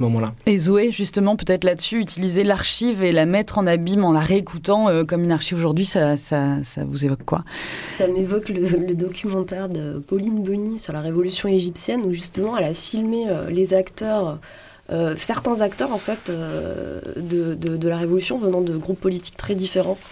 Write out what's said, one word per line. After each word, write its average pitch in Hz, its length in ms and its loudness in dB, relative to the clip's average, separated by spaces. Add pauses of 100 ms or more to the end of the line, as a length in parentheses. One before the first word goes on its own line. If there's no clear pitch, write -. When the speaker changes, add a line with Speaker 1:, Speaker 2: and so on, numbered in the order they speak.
Speaker 1:
moment-là. 113 300 0 (120)
Speaker 2:
Et 208 100 6
Zoé, 202 360 4
justement, 202 420 2
peut-être 185 300 0
là-dessus, 180 340 0
utiliser 190 460 0
l'archive 202 580 0
et 180 80 4
la 160 160 6
mettre 208 320 2
en 196 80 4
abîme 175 380 4
en 165 80 6
la 156 80 6
réécoutant, 196 680 2
euh, 165 140 4
comme 170 220 0
une 170 80 4
archive 165 260 0
aujourd'hui, 165 260 2
ça, 147 320 2
ça, 143 460 0
ça 143 220 -6
vous 139 200 -2
évoque 135 200 -2
quoi ? 165 180 0 (560)
Speaker 3:
Ça 190 80 2
m'évoque 190 440 0
le, 180 180 0
le 175 260 2
documentaire 185 720 -4
de 151 380 -6
Pauline 214 340 0
Bonny 202 380 -2
sur - 140 -8
la 151 80 -6
révolution 180 480 0
égyptienne, 190 540 0
où 185 100 0
justement 190 440 -2
elle 180 100 2
a 160 80 -2
filmé, 226 540 -2
euh, 165 220 -2
les 185 240 2
acteurs, 190 640 0 (520)
euh, 165 260 0
certains 226 440 -2
acteurs 220 300 0
en 214 80 -2
fait, 214 320 -6
euh, 160 680 -6 (160)
de, 170 400 -2
de, 165 200 -4
de 165 120 0
la 170 100 0
révolution 180 400 0
venant 185 220 2
de 170 160 0
groupes 180 240 -4
politiques 180 360 -4
très 202 200 -4
différents. 185 420 0 (140)